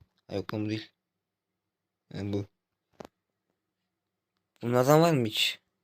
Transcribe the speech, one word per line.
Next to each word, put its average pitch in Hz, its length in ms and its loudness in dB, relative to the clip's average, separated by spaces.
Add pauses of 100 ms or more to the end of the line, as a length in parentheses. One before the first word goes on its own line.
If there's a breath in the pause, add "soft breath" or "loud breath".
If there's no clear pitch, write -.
(280)
Ha, - 60 -10
yok 98 200 -8
lan, 107 100 -4
bu 107 60 -6
değil. 107 200 -8 (1200)
Yani 101 180 -8
bu. 101 140 -4 (2250)
Bunlardan 127 380 4
var 165 120 4
mı 127 140 0
hiç? - 340 -4 (240)